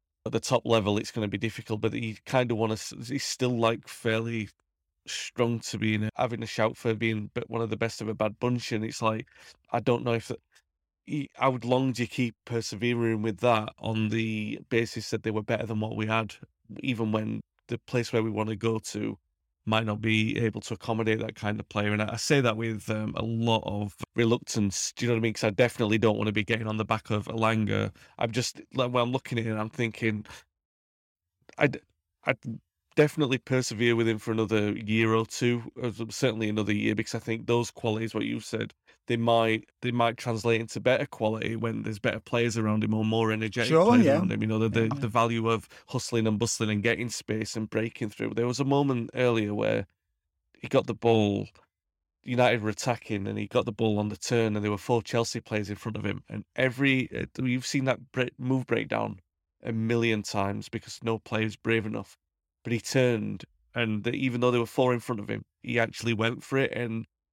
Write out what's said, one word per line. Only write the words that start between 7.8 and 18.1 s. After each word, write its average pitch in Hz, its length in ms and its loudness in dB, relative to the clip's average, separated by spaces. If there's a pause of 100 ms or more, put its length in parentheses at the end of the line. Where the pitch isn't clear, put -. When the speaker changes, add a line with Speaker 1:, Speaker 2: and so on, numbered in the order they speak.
Speaker 1:
of 107 80 -4
a 110 60 -4
bad 107 260 -2
bunch. 123 320 -2
And 107 140 -2
it's 117 160 -8
like, 113 240 0 (440)
I 117 100 0
don't 120 220 2
know 120 120 0
if 113 140 -4
that, - 120 -10 (640)
he, 147 280 -6
how 127 280 2
long 127 300 2
do 120 100 -4
you 113 60 0
keep 120 260 -2 (120)
persevering 117 720 0
with 104 200 -2
that 113 380 2
on 110 300 0
the 110 520 -4 (100)
basis 117 400 -2
that 107 120 -4
they 110 80 -2
were 107 120 -2
better 107 240 -2
than 107 140 -4
what 110 160 -6
we 107 100 -2
had, 110 280 -2 (460)
even 113 320 0
when 110 300 -2 (260)
the 117 100 -4
place - 360 -2